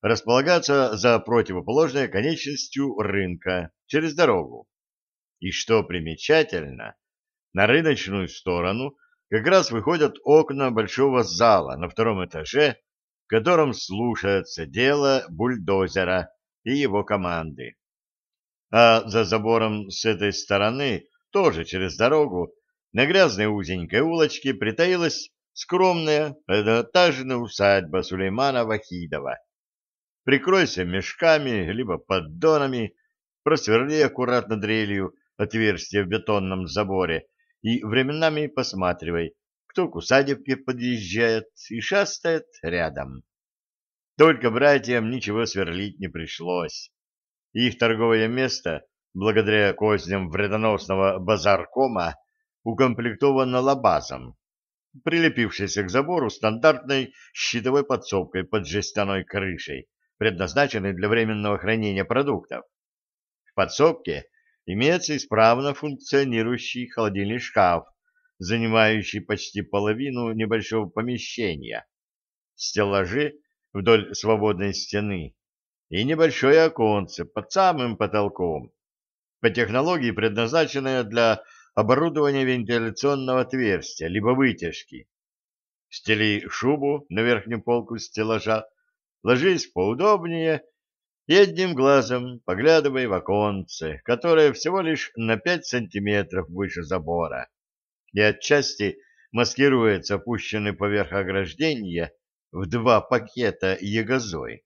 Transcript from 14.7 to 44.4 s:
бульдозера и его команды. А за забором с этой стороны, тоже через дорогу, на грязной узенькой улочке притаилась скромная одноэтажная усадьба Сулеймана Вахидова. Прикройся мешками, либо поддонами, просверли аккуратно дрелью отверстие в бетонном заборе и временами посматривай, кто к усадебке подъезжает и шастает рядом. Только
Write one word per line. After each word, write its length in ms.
бульдозера 1000
и 120
его 280
команды. 720
А 360
за 160
забором 680
с 160
этой 280
стороны, 720
тоже 340
через 320
дорогу, 560
на 120
грязной 420
узенькой 540
улочке 520
притаилась 800
скромная 840
одноэтажная 880
усадьба 680
Сулеймана 640
Вахидова. 720
Прикройся 600
мешками, 880
либо 260
поддонами, 960
просверли 580
аккуратно 560
дрелью 560
отверстие 640
в 40
бетонном 600
заборе 600
и 220
временами 640
посматривай, 880
кто 220
к 60
усадебке 600
подъезжает 920
и 120
шастает 640
рядом. 600
Только 340